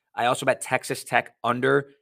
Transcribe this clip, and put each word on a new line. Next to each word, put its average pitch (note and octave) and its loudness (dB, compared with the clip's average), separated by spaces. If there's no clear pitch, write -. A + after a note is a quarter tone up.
I A2+ -2
also B2+ 0
bet C3 0
Texas - -4
Tech - 0
under C3+ 0